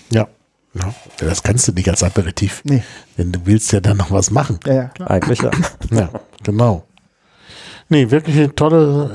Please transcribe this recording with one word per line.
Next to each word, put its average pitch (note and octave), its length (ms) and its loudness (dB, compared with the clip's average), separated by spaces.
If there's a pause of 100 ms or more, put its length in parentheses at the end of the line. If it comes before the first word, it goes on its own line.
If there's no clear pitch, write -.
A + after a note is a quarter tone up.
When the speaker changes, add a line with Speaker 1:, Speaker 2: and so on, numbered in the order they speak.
Speaker 1:
Ja. A2 180 2 (460)
Ja. F2+ 140 -4 (340)
Ja, E2 80 -4
das F2 120 -4
kannst - 280 0
du - 20 0
nicht F#2 180 -2
als F2 140 0
Aperitif. F#2 600 -2
Speaker 2:
Nee. C#3 180 0 (340)
Speaker 1:
Denn F2 140 -2
du F2+ 140 -6
willst G#2 260 2
ja G#2 80 2
dann G2+ 160 2
noch F2+ 160 -2
was G2 180 2
machen. B2 360 -2
Speaker 2:
Ja, C#3 80 2
ja, C3 160 2
klar. F3+ 200 -10
Speaker 3:
Eigentlich F#2+ 320 0
ja. - 100 -2
Speaker 1:
<laughs> - 380 -4
Ja, G#2+ 200 0 (340)
genau. G#2 400 0 (1040)
Nee, C3+ 240 4
wirklich D3+ 240 2
eine D3 180 2
tolle D3+ 600 2